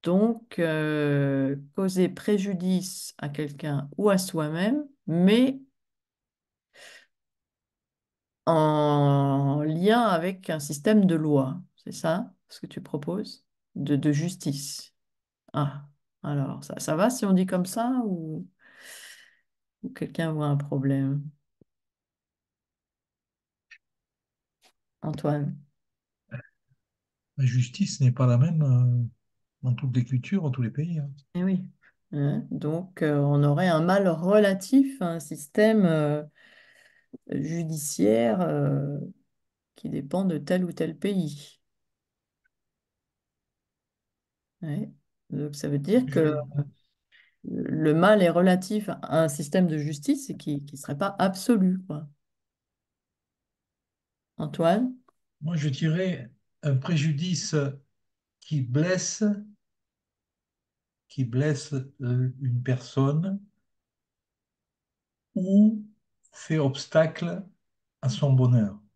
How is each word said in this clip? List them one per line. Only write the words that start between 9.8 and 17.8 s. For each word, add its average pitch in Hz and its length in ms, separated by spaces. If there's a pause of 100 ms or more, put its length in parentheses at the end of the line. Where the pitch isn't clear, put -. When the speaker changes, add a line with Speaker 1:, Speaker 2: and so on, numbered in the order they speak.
Speaker 1:
avec 185 480
un 156 100
système 170 460
de 175 80
loi, 143 460 (160)
c'est - 160
ça 175 400 (160)
ce - 120
que 185 60
tu - 160
proposes ? 165 600 (300)
De, 143 220
de 147 160
justice. 147 840 (580)
Ah, 147 340 (360)
alors, 143 420
ça, - 160
ça - 160
va 208 140
si 254 160
on 190 80
dit 185 120
comme 180 200
ça 247 400